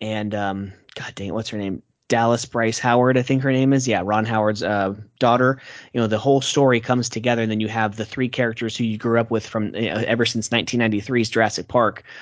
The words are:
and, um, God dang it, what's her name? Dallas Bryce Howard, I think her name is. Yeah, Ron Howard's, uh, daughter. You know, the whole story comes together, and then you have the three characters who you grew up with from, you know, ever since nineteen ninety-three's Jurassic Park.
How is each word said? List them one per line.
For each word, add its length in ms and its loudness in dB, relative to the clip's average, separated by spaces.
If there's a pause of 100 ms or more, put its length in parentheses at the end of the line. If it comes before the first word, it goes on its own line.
and, 320 -4
um, 380 -4 (240)
God 180 -12
dang 140 -10
it, 60 -6
what's 140 -6
her 80 -8
name? 260 -6 (260)
Dallas 360 2
Bryce 340 -2
Howard, 380 4
I 60 4
think 200 0
her 100 0
name 200 4
is. 160 2
Yeah, 160 2
Ron 220 0
Howard's, 360 0
uh, 320 0 (240)
daughter. 440 2 (320)
You 80 0
know, 40 4
the 120 0
whole 240 4
story 360 4
comes 300 0
together, 320 -2
and 100 0
then 100 -2
you 80 -2
have 280 -2
the 80 -4
three 240 -4
characters 480 -2
who 80 -2
you 140 -2
grew 200 2
up 120 0
with 160 -2
from, 280 -4
you 140 -2
know, 180 -2
ever 200 2
since 260 -4
nineteen 280 0
ninety-three's 500 0
Jurassic 380 0
Park. 340 2 (200)